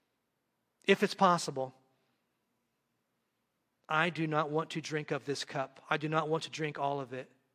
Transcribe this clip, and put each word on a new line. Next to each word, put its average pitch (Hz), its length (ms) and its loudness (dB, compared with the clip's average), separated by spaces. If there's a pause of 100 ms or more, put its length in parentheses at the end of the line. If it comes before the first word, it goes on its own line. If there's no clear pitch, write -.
(840)
"If 196 180 6
it's 190 100 2
possible, 156 640 2 (2250)
I 156 200 2
do 160 160 -2
not 156 240 0
want 156 220 -2
to 160 100 -6
drink 151 300 -4
of 143 140 -4
this 139 180 -4
cup. - 460 -8
I 156 80 2
do 151 100 -4
not 156 220 0
want 160 140 0
to 135 60 -10
drink 151 300 -6
all 139 220 -2
of 127 100 -10
it." 131 180 -10 (260)